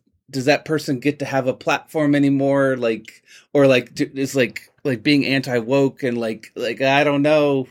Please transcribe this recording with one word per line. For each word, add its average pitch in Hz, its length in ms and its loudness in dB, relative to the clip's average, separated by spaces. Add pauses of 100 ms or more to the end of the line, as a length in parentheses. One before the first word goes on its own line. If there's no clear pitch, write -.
(300)
does 131 160 -6
that 143 180 2
person 151 340 -4
get 135 200 -2
to 143 80 -8
have 131 200 -2
a 127 60 0
platform 147 600 -2
anymore? 139 640 2
Like, 113 440 -4 (300)
or, 143 140 4
like, 127 280 2
do, 143 200 -4
it's, 135 200 -6
like, 120 360 -2 (120)
like, 123 200 -4
being 139 240 2
anti-woke 131 760 0
and, 120 160 -2
like, 113 380 -8
like, 113 240 -6
I 135 240 2
don't 143 160 0
know 143 500 2